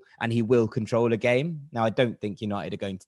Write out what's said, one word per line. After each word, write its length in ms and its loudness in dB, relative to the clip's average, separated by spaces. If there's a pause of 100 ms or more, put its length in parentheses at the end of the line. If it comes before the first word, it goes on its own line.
(220)
and 100 -2
he 100 2
will 260 4
control 440 0
a 60 2
game. 440 0 (120)
Now, 100 -2
I 60 2
don't 320 0
think 200 -6
United 320 -4
are 40 -6
going 220 -6
to 80 -20